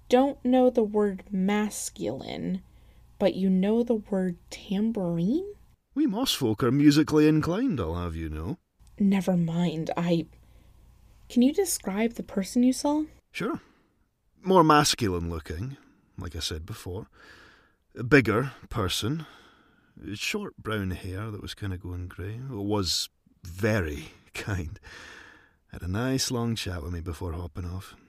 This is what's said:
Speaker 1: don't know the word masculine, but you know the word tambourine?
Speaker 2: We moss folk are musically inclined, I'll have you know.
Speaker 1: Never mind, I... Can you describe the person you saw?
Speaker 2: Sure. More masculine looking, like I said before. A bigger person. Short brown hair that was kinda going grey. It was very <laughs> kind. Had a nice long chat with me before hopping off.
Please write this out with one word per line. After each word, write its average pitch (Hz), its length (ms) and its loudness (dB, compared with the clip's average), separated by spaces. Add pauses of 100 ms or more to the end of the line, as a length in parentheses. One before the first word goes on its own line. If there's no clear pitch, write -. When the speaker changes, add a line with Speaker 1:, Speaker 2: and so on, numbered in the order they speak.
Speaker 1:
don't 269 360 4
know 254 260 6
the 240 120 4
word 208 480 0
masculine, 190 1300 -2 (580)
but 196 160 2
you 190 120 2
know 202 360 4
the 240 100 0
word 185 440 -4 (120)
tambourine? 202 960 -2 (480)
Speaker 2:
We 294 140 2
moss 262 240 0
folk 110 320 0
are 120 80 4
musically 151 560 6
inclined, 160 500 2
I'll 82 160 -2
have 87 220 -4
you 80 120 -6
know. 80 300 -6 (400)
Speaker 1:
Never 196 380 2
mind, 165 600 0
I... 170 300 0 (1000)
Can 240 140 2
you 277 100 6
describe 226 600 -2
the 196 100 -10
person 226 400 0
you 254 80 6
saw? 294 320 0 (260)
Speaker 2:
Sure. 247 300 -6 (840)
More 185 220 8
masculine 107 680 4
looking, 85 460 -8 (420)
like - 160 -10
I 85 60 -8
said 82 260 -6
before. 104 400 -10 (880)
A 120 60 -8
bigger 123 480 6 (180)
person. 120 580 -2 (880)
Short - 420 -6
brown 104 340 -4
hair 95 400 -8
that 104 120 -12
was - 120 -12
kinda 95 240 -8
going 90 300 -10
grey. 101 320 -10 (100)
It - 0 -
was 101 600 -2 (340)
very 87 640 -2 (140)
<laughs> - 140 -20
kind. - 460 -6 (920)
Had - 100 -12
a 82 60 -8
nice 127 420 -2
long 117 240 -2
chat 90 280 -6
with 87 100 -8
me 87 80 -6
before 85 320 -8
hopping 87 340 -8
off. 92 280 -10 (140)